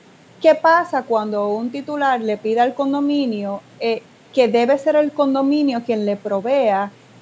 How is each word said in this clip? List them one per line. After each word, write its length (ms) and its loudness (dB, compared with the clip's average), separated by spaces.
¿qué 140 4
pasa 480 2
cuando 460 -2
un 220 -4
titular 500 -2
le 160 -2
pide 240 -2
al 140 2
condominio, 880 -2
eh, 220 -4
que 140 4
debe 300 2
ser 180 0
el 160 2
condominio 720 0
quien 200 -2
le 120 -2
provea 760 -2